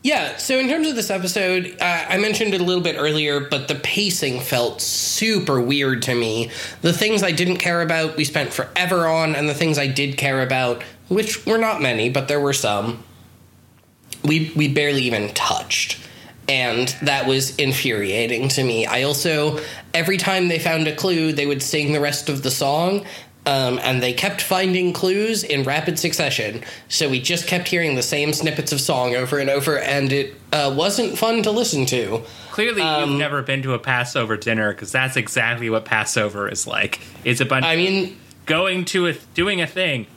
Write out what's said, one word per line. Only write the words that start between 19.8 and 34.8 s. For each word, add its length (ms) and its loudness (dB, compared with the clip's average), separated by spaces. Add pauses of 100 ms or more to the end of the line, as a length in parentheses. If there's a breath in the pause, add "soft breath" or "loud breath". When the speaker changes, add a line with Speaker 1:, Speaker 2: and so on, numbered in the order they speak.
Speaker 1:
every 240 2
time 320 2
they 100 0
found 300 2
a 60 -4
clue, 360 2
they 140 0
would 180 0
sing 300 0
the 80 2
rest 260 -2
of 160 -2
the 80 0
song, 540 0 (400 loud breath)
um, 360 2
and 220 0
they 100 2
kept 280 -2
finding 500 2
clues 540 0
in 180 0
rapid 360 0
succession. 640 -2 (260 loud breath)
So 200 0
we 120 0
just 260 -2
kept 220 0
hearing 260 0
the 80 0
same 300 0
snippets 400 -2
of 80 0
song 340 0
over 240 0
and 100 0
over, 300 2
and 320 0
it, 240 0 (160)
uh, 240 2
wasn't 420 0
fun 260 2
to 80 2
listen 360 2
to. 360 -2 (280 loud breath)
Speaker 2:
Clearly, 300 0
Speaker 1:
Um, 300 2
Speaker 2:
you've 80 0
never 220 -2
been 220 -2
to 100 -2
a 60 -2
Passover 560 0
dinner, 380 0
'cause 180 -10